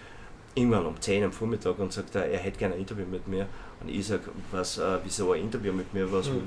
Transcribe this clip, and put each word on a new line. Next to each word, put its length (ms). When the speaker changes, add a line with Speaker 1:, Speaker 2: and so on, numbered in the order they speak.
Speaker 1:
irgendwann 320
um 120
zehn 240
am 80
Vormittag 480
und 140
sagt, 220
er, 100
er 140
hätte 180
gerne 180
ein 60
Interview 280
mit 200
mir. 180
Und 80
ich 180
sag, 120
was, 260
äh, 280
wieso 260
ein 100
Interview 300
mit 220
mir, 180
was 160
Speaker 2:
Mhm. 200